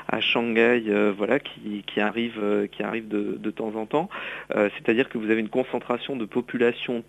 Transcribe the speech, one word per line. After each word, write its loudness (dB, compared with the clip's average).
à 0
Shanghai, 4
euh, 4
voilà, 0
qui, -8
qui -2
arrive, -2
euh, 2
qui -8
arrive -6
de, -2
de -6
temps -6
en -4
temps. 0
Euh, 4
c'est-à-dire 2
que -4
vous 0
avez 4
une -4
concentration -2
de -4
population 0